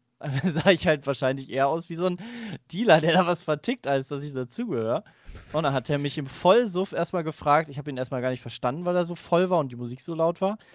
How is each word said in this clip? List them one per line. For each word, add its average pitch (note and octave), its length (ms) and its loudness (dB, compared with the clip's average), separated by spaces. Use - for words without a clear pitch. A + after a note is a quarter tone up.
<laughs> C3+ 240 -4
sah E3 280 2
ich F3 160 2
halt D3+ 200 2
wahrscheinlich C3+ 420 -2
eher C3+ 180 0
aus E3 220 -2
wie E3+ 60 -6
so F3 120 -2
ein F3+ 100 -2
Dealer, F#3 280 6
der D#3+ 140 4
da F3 140 4
was E3+ 160 0
vertickt, D#3+ 420 -2
als C3+ 220 0
dass C#3+ 160 -6
ich D3 100 -10
dazugehöre. B2+ 680 -2
Und D#3 120 -2
dann C#3 100 0
hat C3 160 -2
er D3 100 0
mich C#3+ 180 -4
im D3 100 -4
Vollsuff F#3+ 680 4
erstmal E3+ 300 -2
gefragt, D#3 460 2
ich C3+ 80 -10
hab C#3+ 100 -8
ihn C3+ 100 -6
erstmal B2+ 240 -4
gar B2+ 100 0
nicht B2+ 100 -6
verstanden, C3 440 -4
weil F3 100 0
er F3 100 2
so E3+ 100 -8
voll F3 340 2
war F3+ 100 2
und C#3 120 -2
die B2 40 -14
Musik B2 260 -8
so E3+ 140 -8
laut E3 260 0
war, G3+ 160 0